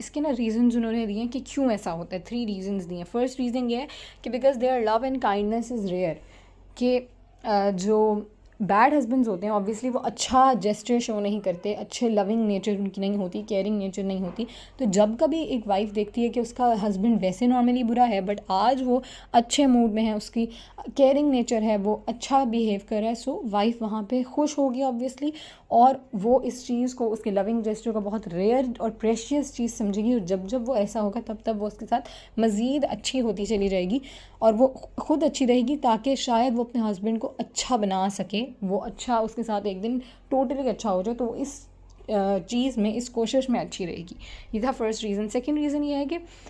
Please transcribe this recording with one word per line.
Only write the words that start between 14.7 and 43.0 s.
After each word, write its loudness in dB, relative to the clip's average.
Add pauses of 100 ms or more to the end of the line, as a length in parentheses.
तो 0
जब 4
कभी 2
एक -4
वाइफ 0
देखती -2
है 2
कि -2
उसका -2
हस्बैंड 2
वैसे 0
normally 4
बुरा 4
है, 0
but -2 (120)
आज 4
वो 2 (300)
अच्छे 4
मूड 6
में 0
है, 0
उसकी -4 (500)
केयरिंग 6
नेचर 2
है, 2
वो -2
अच्छा 0
बिहेव 0
कर -2
रहा -2
है, -2
so -6
वाइफ 0
वहाँ -4
पे 0
खुश -2
होगी 0
obviously, -2 (380)
और 6
वो 4
इस -8
चीज़ -2
को, -2
उसके -4
लविंग 0
जेस्चर -4
को -2
बहुत -6
रेयर 0
और -2
प्रेशियस -2
चीज़ -2
समझेगी, 0
और 2
जब -2
जब -2
वो -2
ऐसा 0
होगा -2
तब -10
तब -2
वो -4
उसके -10
साथ 0 (380)
मज़ीद 2
अच्छी -4
होती -2
चली 0
जाएगी 0 (400)
और 8
वो 4 (320)
ख़ुद 0
अच्छी 2
रहेगी, 2
ताकि 0
शायद 2
वो 0
अपने -2
हस्बैंड -2
को -4
अच्छा -4
बना 0
सके, -4 (120)
वो 0
अच्छा, -4
उसके -2
साथ -2
एक -4
दिन -2 (320)
totally 0
अच्छा -2
हो 2
जाए। -2
तो -4
इस, -8 (420)
अ, 2
चीज़ 0
में, 2
इस -4